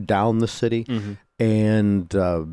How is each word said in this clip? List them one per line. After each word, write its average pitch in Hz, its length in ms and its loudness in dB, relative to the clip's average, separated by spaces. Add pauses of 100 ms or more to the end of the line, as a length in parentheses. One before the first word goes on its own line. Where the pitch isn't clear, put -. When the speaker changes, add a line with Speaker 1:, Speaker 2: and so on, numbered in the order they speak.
Speaker 1:
down 107 340 2
the 113 80 0
city, 117 380 -4
Speaker 2:
Mm-hmm. 104 280 -6 (300)
Speaker 1:
and, 107 720 2
uh, 90 380 0